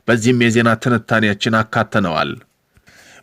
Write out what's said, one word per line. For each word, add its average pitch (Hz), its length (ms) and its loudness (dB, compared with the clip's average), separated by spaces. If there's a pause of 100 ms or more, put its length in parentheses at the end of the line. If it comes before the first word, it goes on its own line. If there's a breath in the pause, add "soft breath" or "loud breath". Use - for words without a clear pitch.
በዚህም 120 400 2
የዜና 117 280 2 (100)
ትንታኔያችን 110 800 0
አካተነዋል። 95 720 -4 (920 soft breath)